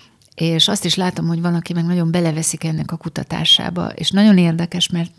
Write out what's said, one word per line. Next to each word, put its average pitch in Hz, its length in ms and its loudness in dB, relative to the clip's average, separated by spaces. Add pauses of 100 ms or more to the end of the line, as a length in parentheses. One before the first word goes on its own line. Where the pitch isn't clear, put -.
(360)
És 165 320 0
azt 202 180 -2
is 160 100 0
látom, 180 320 -2
hogy 170 140 -2
van, 170 140 0
aki 170 180 -4
meg 170 120 -2
nagyon 170 260 0
beleveszik 165 520 -2
ennek 160 280 -4
a 165 60 -6
kutatásába, - 920 -2
és - 220 -6
nagyon 202 260 6
érdekes, 170 520 2
mert 170 300 -4